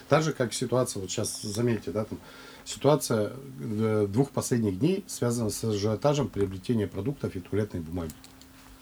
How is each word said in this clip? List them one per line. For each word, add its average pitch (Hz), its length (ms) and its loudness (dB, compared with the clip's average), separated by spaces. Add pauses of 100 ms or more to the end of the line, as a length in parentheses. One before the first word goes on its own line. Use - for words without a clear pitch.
Так 156 140 6
же, 156 100 0
как 113 200 0
ситуация, 123 480 0
вот 92 100 -8
щас, - 320 -4
заметьте, 113 480 0
да, 107 140 -2
там, - 120 -8 (480)
ситуация, 120 680 2 (280)
э, 107 480 2
двух 127 220 2
последних 110 480 2
дней 190 260 2
связана 117 460 0
с - 120 -4
ажиотажем 110 680 2
приобретения 101 580 0
продуктов 98 480 -4
и 92 40 -4
туалетной 98 420 -2
бумаги. 80 320 -6 (680)